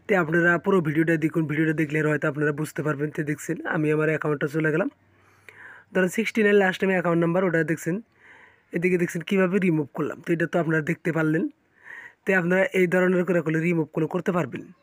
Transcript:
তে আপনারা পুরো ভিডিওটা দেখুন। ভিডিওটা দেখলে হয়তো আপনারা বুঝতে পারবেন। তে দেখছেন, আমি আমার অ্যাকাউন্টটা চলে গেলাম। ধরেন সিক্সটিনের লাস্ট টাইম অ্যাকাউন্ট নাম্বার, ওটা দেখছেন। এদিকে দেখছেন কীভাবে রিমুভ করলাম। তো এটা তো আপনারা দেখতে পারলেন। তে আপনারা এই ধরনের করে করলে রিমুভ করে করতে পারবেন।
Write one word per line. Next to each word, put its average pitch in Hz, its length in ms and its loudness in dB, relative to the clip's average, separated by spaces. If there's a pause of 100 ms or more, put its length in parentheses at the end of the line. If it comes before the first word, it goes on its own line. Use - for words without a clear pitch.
তে 208 80 2
আপনারা 170 420 2
পুরো 190 240 2
ভিডিওটা 160 360 0
দেখুন। 156 280 0
ভিডিওটা 156 280 0
দেখলে 156 280 -2
হয়তো 151 260 0
আপনারা 151 240 0
বুঝতে 151 320 -6
পারবেন। 147 260 -2
তে 156 140 -6
দেখছেন, 151 420 -6
আমি 156 260 0
আমার 156 160 2
অ্যাকাউন্টটা 151 400 -2
চলে 156 240 -2
গেলাম। 190 180 0 (1040)
ধরেন 185 160 2
সিক্সটিনের 208 440 0
লাস্ট 190 260 4
টাইম 190 120 0
অ্যাকাউন্ট 170 300 2
নাম্বার, 170 220 2
ওটা 165 200 2
দেখছেন। 165 380 -4 (720)
এদিকে 180 260 0
দেখছেন 170 240 -2
কীভাবে 190 380 2
রিমুভ 156 340 0
করলাম। - 280 -6
তো 175 120 -2
এটা 165 140 0
তো 180 120 0
আপনারা 160 220 0
দেখতে 170 300 -4
পারলেন। 160 380 0 (760)
তে 190 100 2
আপনারা 185 280 2
এই 185 240 2
ধরনের 180 380 2
করে 175 160 2
করলে 160 180 0
রিমুভ 165 340 0
করে 156 140 -2
করতে 180 240 -2
পারবেন। 165 300 -2 (220)